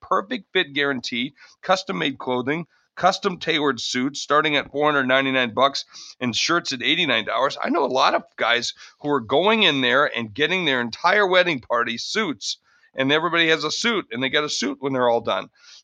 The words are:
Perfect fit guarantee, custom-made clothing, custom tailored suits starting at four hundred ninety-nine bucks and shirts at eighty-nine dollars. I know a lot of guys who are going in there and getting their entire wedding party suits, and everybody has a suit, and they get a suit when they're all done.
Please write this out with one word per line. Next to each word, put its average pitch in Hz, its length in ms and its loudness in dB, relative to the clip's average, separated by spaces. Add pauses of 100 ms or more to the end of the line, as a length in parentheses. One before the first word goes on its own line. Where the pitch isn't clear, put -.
Perfect 202 520 -4
fit 165 200 -2
guarantee, 135 640 -4 (280)
custom-made 180 560 -2
clothing, 131 480 -2 (300)
custom 185 420 0
tailored 143 420 0
suits 131 400 -4
starting 151 360 2
at - 140 -2
four 143 200 -2
hundred 139 160 2
ninety-nine 131 480 2
bucks 135 320 2 (340)
and 123 160 -2
shirts 165 360 -2
at 120 100 -6
eighty-nine 131 420 0
dollars. 123 380 -2
I - 80 -2
know 285 140 2
a - 20 0
lot 143 280 2
of 339 100 -2 (120)
guys 117 380 0 (260)
who 147 100 -4
are 139 100 2
going 180 420 2
in 147 180 4
there 127 240 4 (100)
and 110 200 -6
getting 170 300 0
their 135 160 0
entire 185 460 0
wedding 175 340 2
party 117 360 -2
suits, - 600 -4 (360)
and 135 160 0
everybody 160 380 2
has 156 160 2
a 151 60 -2
suit, 220 400 -2
and 120 120 -4
they 135 60 0
get 151 160 0
a 147 40 -6
suit - 320 -4
when 135 120 -4
they're 123 160 2
all 117 140 2
done. 104 260 -4 (360)